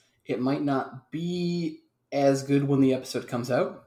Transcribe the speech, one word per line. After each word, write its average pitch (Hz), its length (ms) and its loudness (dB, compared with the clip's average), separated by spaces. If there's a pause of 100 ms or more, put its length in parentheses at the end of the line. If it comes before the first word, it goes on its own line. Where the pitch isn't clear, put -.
(240)
It 127 160 -4
might 143 220 0
not 135 480 -4
be 175 680 -4 (300)
as 139 320 4
good 139 240 2
when 139 140 4
the 131 140 6
episode - 340 -6
comes 120 220 -6
out, 151 360 -2